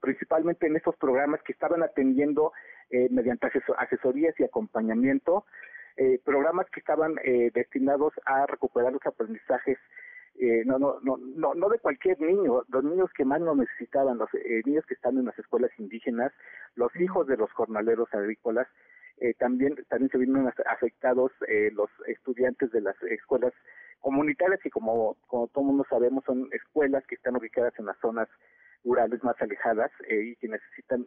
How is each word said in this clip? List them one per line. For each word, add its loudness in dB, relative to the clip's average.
principalmente -2
en 0
estos -2
programas 0
que -10
estaban -2
atendiendo, 2
eh, 2
mediante 0
aseso-, 0
asesorías 2
y 4
acompañamiento, 2
eh, 4
programas 0
que -12
estaban, 0
eh, 4
destinados 2
a 2
recuperar 0
los -6
aprendizajes, -4
eh, 4
no, 2
no, 0
no, 0
no, -4
no 0
de 0
cualquier 0
niño, 2
los 0
niños 0
que -2
más 2
lo 0
necesitaban, 0
los, -4
eh, -2
niños 0
que -8
están -2
en 0
las -6
escuelas -2
indígenas, -4
los 0
hijos 0
de 2
los 0
jornaleros 0
agrícolas, -2
eh, 0
también, 0
también 0
se 0
vieron 2
af-, -4
afectados, 0
eh, 2
los -2
estudiantes -4
de 0
las -4
escuelas -2
comunitarias, 0
que -8
como, 0
como -2
todo -2
mundo 2
sabemos, 2
son -4
escuelas -2
que -10
están -4
ubicadas -2
en -10
las -8
zonas -2
rurales 0
más 0
alejadas, -2
eh, 0
y -8
que -10
necesitan -8